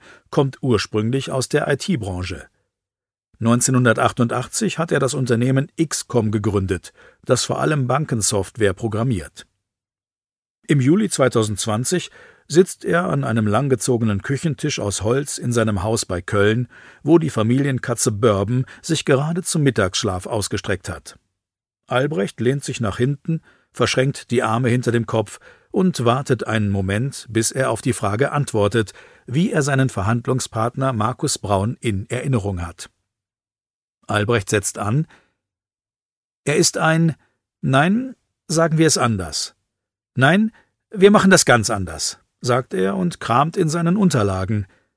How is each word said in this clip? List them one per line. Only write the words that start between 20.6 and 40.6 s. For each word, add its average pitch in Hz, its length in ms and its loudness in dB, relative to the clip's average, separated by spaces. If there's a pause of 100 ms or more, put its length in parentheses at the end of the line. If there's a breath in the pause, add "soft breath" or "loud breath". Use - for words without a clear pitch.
hat. - 300 -14 (680)
Albrecht 147 520 -2
lehnt 135 240 0
sich - 160 -8
nach 104 160 -2
hinten, 143 460 -2 (300 soft breath)
verschränkt - 580 -2
die 120 120 2
Arme 117 260 0
hinter 123 240 0
dem 117 140 0
Kopf - 340 -4 (300 soft breath)
und 185 340 0
wartet 123 420 0
einen 107 240 0
Moment, 98 580 -2
bis 113 240 -2
er 131 180 -2
auf 117 120 -4
die 127 100 0
Frage 110 400 -2
antwortet, 110 600 0 (340 loud breath)
wie 165 260 0
er 156 100 0
seinen 135 260 2
Verhandlungspartner 120 1080 -2
Markus 120 440 -2
Braun 101 420 0
in 98 280 -4
Erinnerung 104 560 -2
hat. - 260 -14 (1160)
Albrecht 107 420 0
setzt - 280 0
an. 120 280 0 (1400 soft breath)
„Er 147 120 0
ist - 220 2
ein, 160 380 2 (440)
nein, 185 540 0 (320)
sagen 165 320 0
wir 160 80 6
es - 120 2
anders. 107 580 -4 (580)
Nein, 185 380 4 (380 soft breath)